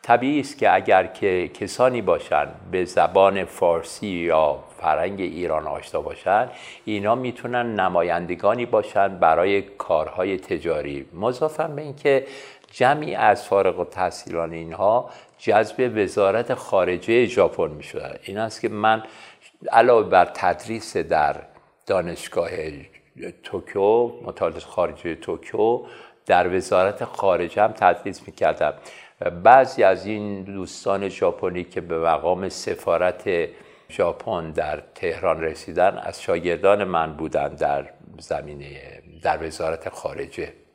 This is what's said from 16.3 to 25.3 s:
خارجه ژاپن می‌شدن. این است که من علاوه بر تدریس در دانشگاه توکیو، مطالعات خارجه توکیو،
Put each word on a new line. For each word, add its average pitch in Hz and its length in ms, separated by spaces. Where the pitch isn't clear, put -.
خارجه 98 720
ژاپن 85 440
می‌شدن. 73 540
این 98 140
است 110 220
که 113 80
من 107 340
علاوه 117 360
بر 90 160
تدریس 101 640
در 80 400
دانشگاه 85 640
توکیو، 104 640
مطالعات 85 400
خارجه 82 520
توکیو، 110 680